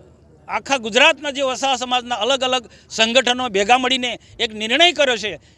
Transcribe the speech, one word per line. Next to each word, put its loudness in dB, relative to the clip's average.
આખા -4
ગુજરાતના 2
જે -4
વસાવા -2
સમાજના -4
અલગ -2
અલગ -2
સંગઠનો 0
ભેગા 4
મળીને -2
એક -4
નિર્ણય 2
કર્યો 2
છે -8